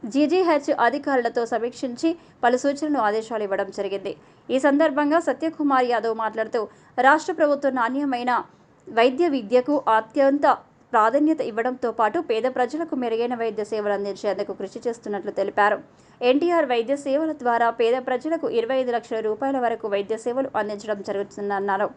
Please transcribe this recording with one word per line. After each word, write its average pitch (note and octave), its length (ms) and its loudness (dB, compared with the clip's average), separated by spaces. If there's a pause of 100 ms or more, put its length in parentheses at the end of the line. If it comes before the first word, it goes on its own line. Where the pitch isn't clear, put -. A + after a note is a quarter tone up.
(140)
జీజీహెచ్ D4+ 560 2 (160)
అధికారులతో B3 560 0 (100)
సమీక్షించి A#3+ 560 -4 (340)
పలు B3 200 4
సూచనలు, C#4+ 460 0
ఆదేశాలు A3 380 -2
ఇవ్వడం G3 320 -2
జరిగింది. G3 340 -4 (360)
ఈ B3+ 180 0
సందర్భంగా D4 520 2 (100)
సత్యకుమార్ C#4 640 0
యాదవ్ A3+ 320 0
మాట్లాడుతూ, A3 380 -2 (460)
రాష్ట్ర D#4 320 2
ప్రభుత్వం C#4+ 400 2
నాణ్యమైన B3 520 -2 (680)
వైద్య C4 280 4 (100)
విద్యకు B3 400 2 (220)
అత్యంత C#4 480 2 (460)
ప్రాధాన్యత C#4 480 4 (100)
ఇవ్వడంతో A#3 480 -2
పాటు A3 200 2 (120)
పేద A3+ 160 0 (100)
ప్రజలకు D4+ 460 -2
మెరుగైన A#3 400 -2
వైద్య G#3+ 280 -2
సేవలు G#3 260 -2
అందించేందుకు G3+ 640 -4
కృషి G3 260 -10
చేస్తున్నట్లు G#3 520 -6
తెలిపారు. G3+ 400 2 (520)
ఎన్టీఆర్ D#4+ 420 4
వైద్య A#3 220 0 (100)
సేవల D4 260 0 (140)
ద్వారా A#3 240 4 (100)
పేద A#3+ 180 2 (120)
ప్రజలకు D4 380 -2 (120)
ఇరవై A#3 240 -2
ఐదు B3 140 -2
లక్షల A3+ 220 -4 (100)
రూపాయల C4+ 360 -2
వరకు A3+ 300 -2
వైద్య G3+ 300 -2
సేవలు B3 260 -2 (100)
అందించడం G#3 380 -6 (100)
జరుగుతుందన్నారు. G3+ 880 -2